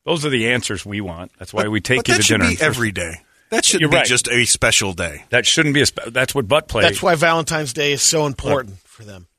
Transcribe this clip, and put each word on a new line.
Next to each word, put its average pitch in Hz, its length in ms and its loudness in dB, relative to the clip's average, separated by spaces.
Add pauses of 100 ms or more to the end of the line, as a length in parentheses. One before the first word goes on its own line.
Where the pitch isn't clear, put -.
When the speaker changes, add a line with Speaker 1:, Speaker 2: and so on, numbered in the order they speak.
Speaker 1:
those 151 200 -2
are 151 40 -2
the 120 200 0
answers 110 360 -4
we 104 160 -6
want. 90 380 -12
That's 95 140 -14
why 107 100 -2
Speaker 2:
But, 107 80 -4
Speaker 1:
we 107 100 0
take 127 180 2
Speaker 2:
but - 100 -6
Speaker 1:
you 120 60 4
Speaker 2:
that - 40 4
Speaker 1:
to 104 40 2
Speaker 2:
should 110 160 4
Speaker 1:
dinner 90 100 2
Speaker 2:
be 90 80 0
Speaker 1:
first. 156 100 -2
Speaker 2:
every 120 240 -2
day. 85 240 -8 (340)
That 226 160 0
should - 160 2
Speaker 1:
You're 151 80 2
Speaker 2:
be 170 80 4
Speaker 1:
right. 135 80 4
Speaker 2:
just 120 220 0
a 120 180 2
special 110 480 2
day. 82 360 -8
Speaker 1:
That 117 160 2
shouldn't 156 280 2
be 143 80 2
a 110 40 4
spe-, - 260 -4
that's 127 240 -2
what 123 120 -2
butt 151 200 0
play 107 160 0
Speaker 3:
That's - 180 0
why 175 140 2
Valentine's 156 580 0
Day 143 200 0
is 131 100 -2
so 156 240 2
important 123 480 -4
Speaker 1:
Look, - 120 -20
Speaker 3:
for - 160 -20
them. 95 240 -20 (120)